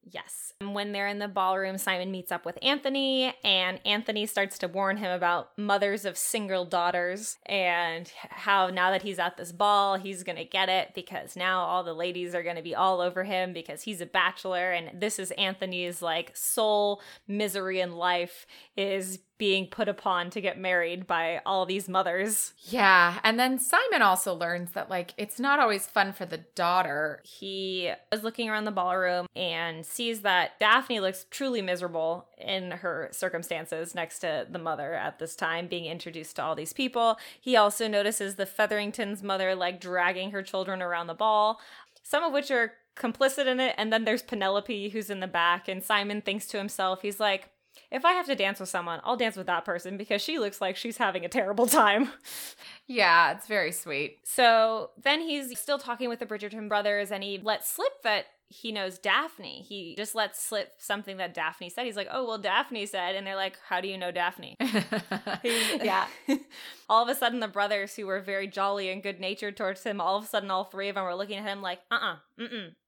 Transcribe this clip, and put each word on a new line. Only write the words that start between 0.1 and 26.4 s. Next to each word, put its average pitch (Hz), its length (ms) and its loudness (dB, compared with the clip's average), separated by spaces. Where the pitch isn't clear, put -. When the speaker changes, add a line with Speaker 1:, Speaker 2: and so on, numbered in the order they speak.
Speaker 1:
And 202 120 -6
when 208 200 -4
they're 202 160 0
in 202 100 -4
the 208 80 -4
ballroom, 190 500 0
Simon 190 340 -2
meets 185 200 -6
up 175 140 -4
with 170 160 -6
Anthony, 269 840 2
and 185 420 2
Anthony 208 400 0
starts 196 340 0
to 185 100 -2
warn 190 260 0
him 208 160 -2
about 175 460 2
mothers 202 480 2
of 185 120 -4
single 190 460 -2
daughters 175 840 0
and 175 640 0
how 196 400 4
now 185 220 4
that 190 100 2
he's 190 180 -6
at 180 160 0
this 170 160 -12
ball, 202 460 4
he's 190 260 -8
gonna 175 220 -6
get 190 240 0
it 185 260 2
because 175 400 -10
now 185 240 2
all 175 240 0
the 170 100 -6
ladies 175 400 -4
are 175 80 0
gonna 170 220 -4
be 170 100 -6
all 185 280 4
over 180 240 0
him 185 260 -2
because 165 320 -10
he's 208 160 -8
a 175 60 -6
bachelor, 185 680 0
and 170 280 -4
this 208 200 -2
is 185 120 -4
Anthony's, 185 720 -2
like, 170 360 -2
sole 208 640 2
misery 196 540 -2
in 180 100 -2
life 175 560 -2
is 190 420 -2
being 190 280 2
put 185 200 -2
upon 180 440 0
to 214 100 -6
get 180 160 -2
married 180 480 0
by 165 400 0
all 185 220 2
these 190 200 -2
mothers. 190 680 0
Speaker 2:
Yeah, 185 680 6
and 226 160 4
then 254 200 4
Simon 392 420 4
also 190 320 4
learns 170 380 -4
that, - 180 -6
like, 180 260 -4
it's 208 240 -8
not 277 200 4
always 208 260 4
fun 196 260 2
for 190 140 -8
the 170 140 -8